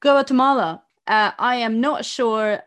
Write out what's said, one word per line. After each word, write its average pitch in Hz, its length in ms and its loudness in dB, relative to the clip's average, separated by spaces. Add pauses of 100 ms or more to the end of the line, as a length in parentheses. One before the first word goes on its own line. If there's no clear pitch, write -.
Guatemala. 269 840 2 (240)
Uh, 214 320 2
I 247 180 0
am 226 260 -2
not 269 220 -2
sure. 220 640 -2